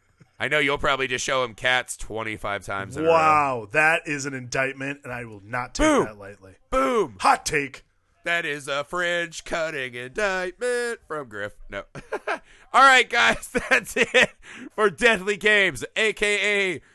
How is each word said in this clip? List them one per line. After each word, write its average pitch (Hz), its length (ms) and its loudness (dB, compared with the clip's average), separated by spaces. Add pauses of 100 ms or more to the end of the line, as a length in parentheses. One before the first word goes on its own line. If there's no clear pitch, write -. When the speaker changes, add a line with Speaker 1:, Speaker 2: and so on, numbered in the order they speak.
(400)
Speaker 1:
I 117 100 -2
know 151 100 6
you'll 143 180 2
probably 135 300 2
just 123 180 -4
show 135 180 2
him 117 120 -6
Cats 127 420 0
twenty-five 107 680 -6
times 98 320 -6
in 151 80 -4
a 160 40 2
row. 165 60 6
Speaker 2:
Wow, 147 580 4
that 156 340 4
is 147 220 -6
an 139 80 -10
indictment, 135 680 -4
and 127 80 -12
I 123 140 -10
will 107 180 -16
not 123 300 -8
take 294 140 2
Speaker 1:
Boom. 262 180 4
Speaker 2:
that 107 140 -12
lightly. 98 340 -18 (160)
Speaker 1:
Boom. 247 520 0
Speaker 2:
Hot 262 240 4
take. 143 400 -6 (380)
Speaker 1:
That 170 220 -2
is 147 220 -6
a 143 160 -2
French 175 600 -4
cutting 151 500 -6
indictment 196 1120 -6
from 151 200 -10
Griff. 104 260 -10 (180)
No. 101 120 -8 (440)
<laughs> - 0 - (460)
All 240 100 8
right, 254 260 8
guys, 226 400 0 (100)
<laughs> - 100 -6
that's 247 280 -2
it 233 320 4 (460)
for 208 160 2
Deathly 208 460 0
Games, 196 460 2 (120)
A 190 180 0
K 202 640 0
A 123 60 -10 (140)